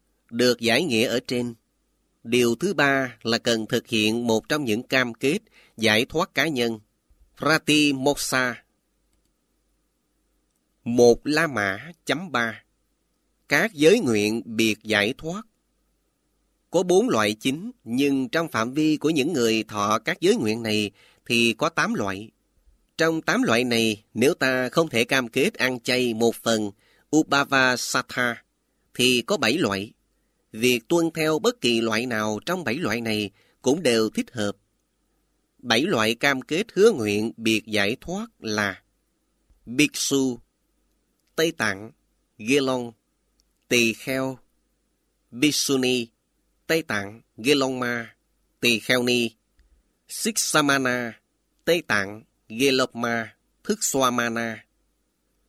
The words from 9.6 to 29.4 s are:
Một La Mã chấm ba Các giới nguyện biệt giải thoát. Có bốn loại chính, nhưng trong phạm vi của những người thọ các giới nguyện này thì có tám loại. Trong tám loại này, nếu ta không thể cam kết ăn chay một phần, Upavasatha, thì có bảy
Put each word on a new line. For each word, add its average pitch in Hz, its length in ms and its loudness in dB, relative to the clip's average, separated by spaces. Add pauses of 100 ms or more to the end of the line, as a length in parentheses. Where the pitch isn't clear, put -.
Một 120 420 4
La 151 200 0
Mã 110 460 -4 (120)
chấm 151 280 -4
ba 117 300 -4 (880)
Các 180 240 0
giới 160 260 6
nguyện 107 440 0
biệt 110 380 0
giải 107 360 0
thoát. 175 240 -10 (1300)
Có 175 120 2
bốn 185 260 4
loại 110 260 2
chính, 156 360 -4 (140)
nhưng 131 440 0
trong 160 200 -2
phạm 117 260 -4
vi 156 220 2
của 147 140 0
những 156 220 0
người 113 300 2
thọ 107 360 -2
các 160 220 -6
giới 196 160 4
nguyện 117 260 -2
này 107 280 -2 (360)
thì 117 320 2
có 151 100 0
tám 175 260 -2
loại. 104 360 -6 (680)
Trong 160 260 0
tám 208 200 0
loại 123 220 2
này, 113 380 0 (120)
nếu 135 200 4
ta 127 340 0
không 165 200 0
thể 120 160 0
cam 131 240 0
kết 127 260 0
ăn 127 260 -2
chay 123 340 0
một 113 220 2
phần, 107 340 0 (460)
Upavasatha, 131 1300 0 (520)
thì 123 320 4
có 208 100 0
bảy 131 220 0